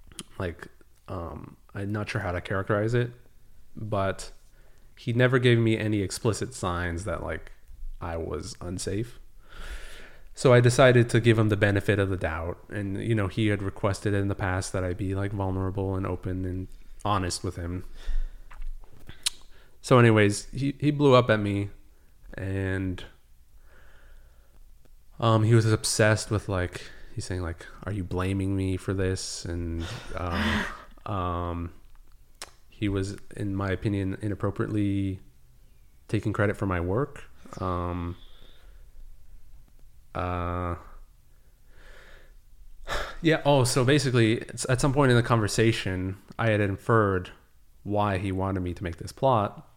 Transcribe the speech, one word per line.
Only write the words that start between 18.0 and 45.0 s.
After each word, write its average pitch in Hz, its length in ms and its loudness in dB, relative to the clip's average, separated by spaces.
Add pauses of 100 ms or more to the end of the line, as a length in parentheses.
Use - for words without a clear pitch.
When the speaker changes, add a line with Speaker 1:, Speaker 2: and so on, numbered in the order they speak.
Speaker 1:
So 127 180 8
anyways, 107 540 6
he, 135 260 -4
he 147 120 2
blew 143 220 6
up 120 160 8
at 107 120 4
me, 101 300 -2 (640)
and, 95 680 -2 (2250)
um, 113 240 6
he 110 100 6
was 110 160 8
obsessed 107 640 2
with, 104 160 0
like, 92 360 -2 (300)
he's - 120 -8
saying, 92 160 -4
like, 85 240 -8 (180)
"Are 92 80 -6
you 98 140 -4
blaming 95 500 -2
me 95 220 0
for - 160 -4
this?" 92 500 -2
And, 85 400 -6 (320)
um, 190 500 -2 (400)
Speaker 2:
<laughs> - 0 -
Speaker 1:
um, 87 680 -4 (1080)
he 107 80 -2
was, 98 300 -2 (180)
in 101 220 -4
my 98 140 -2
opinion, 98 500 -2
inappropriately 101 960 -2 (880)
taking 107 240 -2
credit 101 240 0
for - 100 -4
my 90 140 0
work. 95 460 -4 (340)
Um, 87 560 -4 (2000)
uh, 87 600 -4 (2000)
<sighs> - 340 -6
yeah. 156 240 4
Oh, 143 180 6
so 123 200 2
basically, 123 540 4
it's, - 320 -8
at 127 120 2
some 143 120 4
point 135 180 6